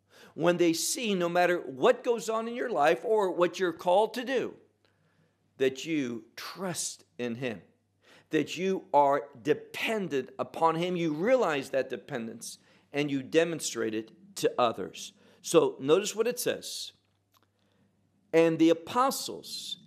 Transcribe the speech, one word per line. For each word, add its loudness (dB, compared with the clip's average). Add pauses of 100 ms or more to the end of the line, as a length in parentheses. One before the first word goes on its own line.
(340)
When 2
they 4
see, -2
no 0
matter 2
what 2
goes -2
on -4
in -8
your -6
life 4
or 2
what 0
you're 2
called 2
to -6
do, -2 (1040)
that 0
you -4 (100)
trust -10 (140)
in -4
him, -6 (680)
that 0
you -2 (100)
are 4 (180)
dependent -2
upon 0
him. -2
You 0
realize 0
that -2
dependence -10 (340)
and -2
you -2
demonstrate 0
it -6 (260)
to 2
others. -2 (300)
So 4
notice 2
what 0
it -2
says. -6 (1400)
And 4
the 6
apostles, -4 (100)